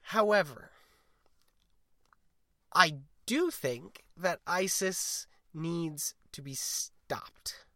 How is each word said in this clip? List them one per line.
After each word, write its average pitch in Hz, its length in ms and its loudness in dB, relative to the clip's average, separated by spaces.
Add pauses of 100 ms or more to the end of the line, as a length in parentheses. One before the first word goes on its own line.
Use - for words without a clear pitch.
However, 202 680 2 (2000)
I 160 260 6 (260)
do 320 260 2
think 135 540 -6 (120)
that 175 300 0
isis 190 800 0 (260)
needs 165 640 -4 (180)
to 147 100 -14
be 139 120 -12
stopped. - 1080 -8 (120)